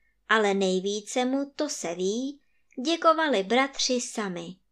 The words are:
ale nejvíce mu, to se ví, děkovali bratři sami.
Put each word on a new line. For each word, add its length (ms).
ale 260
nejvíce 680
mu, 320
to 120
se 260
ví, 460
děkovali 580
bratři 580
sami. 560